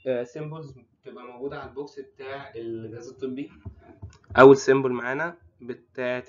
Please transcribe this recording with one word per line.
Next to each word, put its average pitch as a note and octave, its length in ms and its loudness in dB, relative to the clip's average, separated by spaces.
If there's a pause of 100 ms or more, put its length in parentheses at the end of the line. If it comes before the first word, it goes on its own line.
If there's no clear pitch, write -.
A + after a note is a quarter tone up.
آه، B2 160 -2
symbols D3+ 520 -12 (280)
بتبقى - 200 -18
موجودة C3 360 -10
على C#3 100 -14
البوكس C#3 300 -14
بتاع C3+ 560 -14
الجهاز A2+ 540 -12
الطبي. C3 420 -8 (840)
أول C3+ 200 12
سيمبل C3+ 340 2
معانا C3 460 -4 (240)
بتاعة B2 680 -8